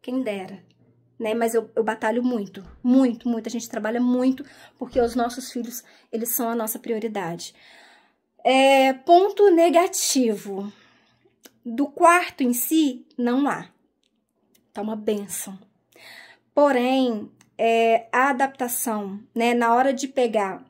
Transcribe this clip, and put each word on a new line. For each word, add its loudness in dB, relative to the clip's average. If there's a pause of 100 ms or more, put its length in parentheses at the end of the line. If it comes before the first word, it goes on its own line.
Quem -6
dera, -10 (560)
né? -4
Mas -2
eu, -2
eu 0
batalho -2
muito, -6 (180)
muito, 2
muito. -4
A -8
gente -8
trabalha -4
muito 0 (340)
porque -4
os 0
nossos -4
filhos, -10 (280)
eles -6
são -4
a -4
nossa -6
prioridade. -8 (880)
É, 6
ponto 4
negativo. 2 (880)
Do -4
quarto 2
em 0
si, -2 (120)
não 0
há. -6 (1040)
Tá -12
uma -6
bênção. -8 (960)
Porém, 0 (260)
é, 2
a 2
adaptação, -4 (140)
né, 0
na 2
hora 2
de -6
pegar -4